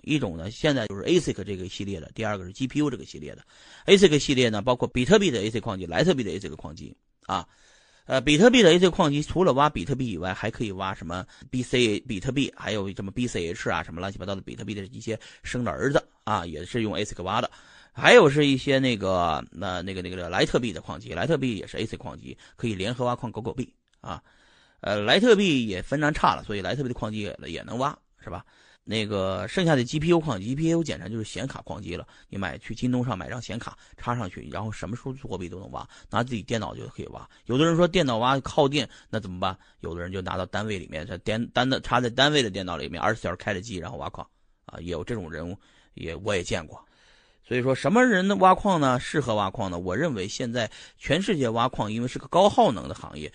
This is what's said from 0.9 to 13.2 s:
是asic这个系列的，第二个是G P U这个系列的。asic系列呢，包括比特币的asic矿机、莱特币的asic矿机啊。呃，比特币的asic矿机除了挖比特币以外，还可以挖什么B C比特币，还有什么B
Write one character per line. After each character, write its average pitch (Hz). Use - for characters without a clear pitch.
是 101
asic 143
这 95
个 92
系 101
列 98
的， 76
第 110
二 104
个 92
是 90
G 131
P 139
U 147
这 123
个 67
系 -
列 73
的。 -
asic 180
系 143
列 127
呢， 107
包 123
括 120
比 123
特 165
币 196
的 113
asic 110
矿 101
机、 92
莱 85
特 180
币 131
的 98
asic 80
矿 78
机 -
啊。 95
呃， 131
比 147
特 220
币 247
的 165
asic 175
矿 151
机 143
除 156
了 170
挖 143
比 107
特 139
币 123
以 87
外， 90
还 104
可 -
以 107
挖 95
什 -
么 90
B 127
C 117
比 113
特 131
币， 131
还 -
有 101
什 101
么 98
B 120